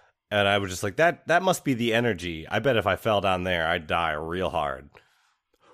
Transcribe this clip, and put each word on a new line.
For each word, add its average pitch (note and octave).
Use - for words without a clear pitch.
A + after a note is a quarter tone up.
And G2+
I G2+
was G2
just F2+
like, G2
"That, D#3+
that F3
must F#3+
be C3+
the A2+
energy. F2
I G2+
bet A#2+
if G2
I F#2
fell G#2
down F#2
there, F2
I'd E2
die E2+
real D#2+
hard." C#2+